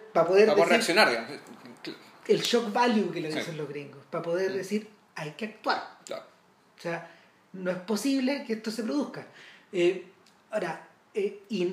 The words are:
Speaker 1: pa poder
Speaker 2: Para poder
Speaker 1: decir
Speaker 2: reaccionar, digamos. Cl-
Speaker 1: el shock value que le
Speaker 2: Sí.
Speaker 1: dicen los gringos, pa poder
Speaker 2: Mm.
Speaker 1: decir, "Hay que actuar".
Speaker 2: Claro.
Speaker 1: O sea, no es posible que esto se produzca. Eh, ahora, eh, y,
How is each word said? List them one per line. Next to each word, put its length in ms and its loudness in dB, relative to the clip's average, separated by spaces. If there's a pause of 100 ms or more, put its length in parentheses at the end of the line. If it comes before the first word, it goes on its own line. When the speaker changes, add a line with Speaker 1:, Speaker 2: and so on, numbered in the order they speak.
(140)
Speaker 1:
pa 120 6
poder 220 8
Speaker 2:
Para 160 4
poder 160 6
Speaker 1:
decir 160 2
Speaker 2:
reaccionar, 140 6
digamos. 220 -2 (520)
Cl- 120 -12 (340)
Speaker 1:
el 120 4
shock 300 0
value 400 2
que 80 -8
le 120 -6
Speaker 2:
Sí. 80 -6
Speaker 1:
dicen 180 -8
los 100 -8
gringos, 420 -14
pa 120 -6
poder 300 -2
Speaker 2:
Mm. 40 -4
Speaker 1:
decir, 320 -4 (280)
"Hay 160 -10
que 140 -10
actuar". 600 -6
Speaker 2:
Claro. 180 -10 (540)
Speaker 1:
O 40 -20
sea, 300 -8 (420)
no 180 -6
es 60 -4
posible 680 -2
que 60 -4
esto 180 -8
se 120 -6
produzca. 440 -4 (460)
Eh, 320 2 (460)
ahora, 360 -6 (280)
eh, 340 -2
y, 240 -2